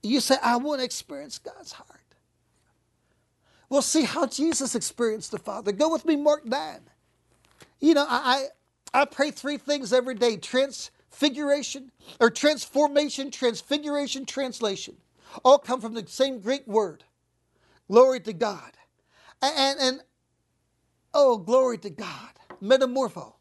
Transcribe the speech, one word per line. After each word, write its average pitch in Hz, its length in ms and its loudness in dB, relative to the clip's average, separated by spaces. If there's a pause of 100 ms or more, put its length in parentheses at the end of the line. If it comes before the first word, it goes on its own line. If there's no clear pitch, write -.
You 233 200 0
say, 262 200 2
"I 240 140 2
wanna 269 280 -4
experience 285 560 -12
God's - 340 -18
heart." - 420 -20 (1500)
Well, 269 140 2
see 311 220 2
how 302 240 0
Jesus 277 480 -2
experienced 220 560 -4
the 214 80 -8
Father. 202 340 -6
Go 294 160 2
with 320 160 -2
me, 320 100 2
Mark 302 300 2
nine. 214 440 -6 (920)
You 311 120 6
know, 285 140 4
I, 254 420 0 (440)
I, 269 80 4
I 285 40 4
pray 285 260 -2
three 285 260 -6
things 269 340 -4
every 254 240 2
day. 226 220 0
Transfiguration, 277 1500 -4 (300)
or 233 80 6
transformation, 285 1000 0
transfiguration, 285 960 -4
translation. 233 680 -6 (480)
All 269 140 8
come 254 240 -4
from 220 120 -8
the 226 140 -8
same 262 320 -2
Greek 262 280 -4
word. 202 360 -2 (840)
Glory 254 320 6
to 214 120 -10
God. 196 380 -6 (680)
A-, 294 160 -2
and, 269 220 0
and, 262 220 0 (1120)
oh, 262 240 6
glory 233 420 2
to 208 100 -12
God. 170 400 -12 (320)
Metamorpho. 247 800 0